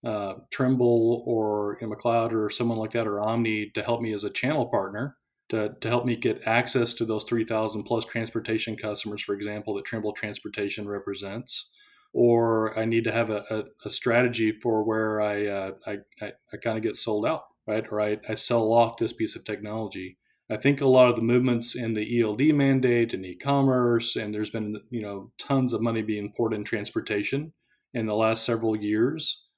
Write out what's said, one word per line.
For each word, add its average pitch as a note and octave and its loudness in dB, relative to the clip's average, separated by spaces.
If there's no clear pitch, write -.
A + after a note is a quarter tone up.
uh, G2+ -4
Trimble A#2+ 4
or, G#2 -2
you A#2 -8
know, G#2+ -6
McLeod A2+ 0
or G#2+ 0
someone A#2 0
like A2 -4
that A#2 0
or G2+ -2
Omni A2 0
to G#2+ -6
help A#2 0
me A2 -4
as G2+ -4
a - -2
channel C3+ -2
partner G#2 -4
to, A2 -2
to A2+ -4
help A#2+ 2
me B2 2
get - -2
access A#2 2
to A2+ -2
those A2 -2
three A#2 0
thousand A2 -2
plus A2+ 0
transportation A2 -4
customers, G#2 -6
for G2+ -2
example, G#2 -6
that G2 -6
Trimble G#2+ -4
Transportation G#2 -6
represents. G2+ -8
Or A2+ 4
I A2+ 0
need A2+ 2
to A2 -2
have A2+ 0
a, G#2 -4
a, A2 -4
a G2+ -6
strategy A#2 2
for G#2+ 0
where A2 0
I, G#2 -2
uh, G2 -4
I, G#2 -8
I, G2+ -10
I A2+ -12
kinda A2 -2
get A2 -2
sold G#2+ -2
out, - -2
right? G#2+ -2
Or G#2+ -2
I, G#2+ 0
I A2 -2
sell A2+ 2
off A2+ 6
this A2+ 0
piece A2 -4
of - -14
technology. G#2 -8
I A2 -4
think C#3 4
a C#3+ 2
lot B2+ 8
of A2+ 4
the A2+ 0
movements A#2+ 2
in A#2 -2
the A2+ 0
E A#2 4
L G#2+ 0
D D3+ 4
mandate B2+ 4
and F#2 -8
e-commerce, B2 2
and G#2+ -4
there's G#2 -2
been, G#2+ -6
you A#2 -4
know, G2+ -10
tons C3 0
of A2 0
money A2+ 0
being G#2 -4
poured A2 0
in G#2 -4
transportation G#2+ -4
in A2+ -2
the G#2+ -2
last A2+ 2
several A2+ 0
years. A2 0